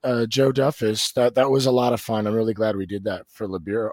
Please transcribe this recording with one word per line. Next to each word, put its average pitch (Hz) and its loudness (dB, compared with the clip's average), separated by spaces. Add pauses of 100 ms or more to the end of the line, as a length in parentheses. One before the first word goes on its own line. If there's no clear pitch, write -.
uh, 120 0
Joe 135 2
Duffus. 131 -2
That, 123 2
that 135 4
was 135 2
a 131 4
lot 123 2
of 113 -2
fun. 107 -2
I'm 107 0
really 113 0
glad 107 0
we 98 -4
did 98 -8
that 92 -4
for 107 -10
Libero. 98 -4